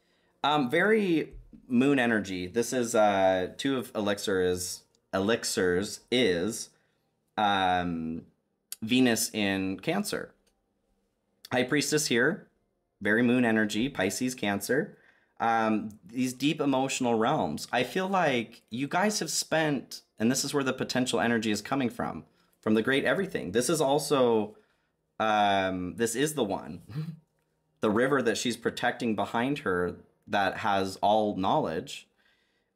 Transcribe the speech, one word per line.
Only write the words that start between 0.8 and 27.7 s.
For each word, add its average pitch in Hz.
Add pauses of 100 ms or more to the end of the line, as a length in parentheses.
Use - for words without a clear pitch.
moon 135
energy. 95
This 113
is, 117
uh, 95 (100)
two 139
of 117
elixir 101
is, 90 (280)
elixirs 98 (100)
is, 110 (640)
um, 90 (580)
Venus 120
in 98
Cancer. - (1200)
High 127
Priestess 147
here, 131 (540)
very 107
moon 123
energy, 110
Pisces, 123
Cancer. 110 (440)
Um, 110 (160)
these 127
deep 143
emotional 135
realms. 110
I 123
feel 185
like 147
you 135
guys 208
have 165
spent, - (180)
and 113
this 131
is 143
where 139
the 131
potential 123
energy 113
is 104
coming 135
from, - (380)
from 110
the 110
great 131
everything. 131
This 117
is 156
also, 131 (640)
um, 98
this 113
is 151
the 135
one, 82 (540)
<laughs> -